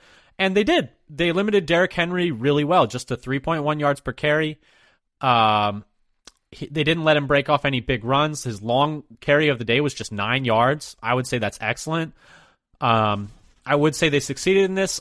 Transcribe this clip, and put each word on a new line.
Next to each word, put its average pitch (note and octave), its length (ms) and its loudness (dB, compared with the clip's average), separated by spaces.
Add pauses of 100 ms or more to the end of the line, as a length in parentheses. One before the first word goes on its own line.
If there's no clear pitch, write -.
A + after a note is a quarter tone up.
(400)
and F#3+ 180 -2
they A3 60 4
did. C4+ 260 0 (200)
They E3 220 -2
limited G3 360 0
Derrick E3+ 260 2
Henry F3 380 -2
really C#3+ 320 0
well, D#3+ 240 4
just - 220 -10
to B2+ 60 -4
three C3+ 240 -6
point D#3+ 240 -4
one D3+ 160 -2
yards C#3+ 200 0
per - 120 -8
carry. D3+ 460 -2 (600)
Um, G#2+ 680 2 (640)
he, - 160 -14
they D3+ 160 -4
didn't D#3+ 200 0
let D#3 120 4
him C#3+ 120 0
break C#3+ 220 2
off D3 140 2
any C3+ 160 -2
big A#2 240 -4
runs. C#3+ 400 -2
His G#2+ 180 -8
long C#3 420 0 (160)
carry D3 300 2
of B2 100 0
the A#2 60 -10
day A#2 160 2
was D3 120 -2
just - 180 -12
nine A2+ 340 -2
yards. A#2+ 560 2
I A#2 120 -2
would B2+ 140 -2
say B2+ 100 -4
that's A#2+ 240 -4
excellent. D#3+ 520 -4 (680)
Um, G#2+ 480 2 (380)
I C#3+ 80 2
would D3 200 2
say E3 140 0
they C#3+ 100 2
succeeded F#3+ 440 0
in F#3+ 100 -2
this, F#3+ 280 -2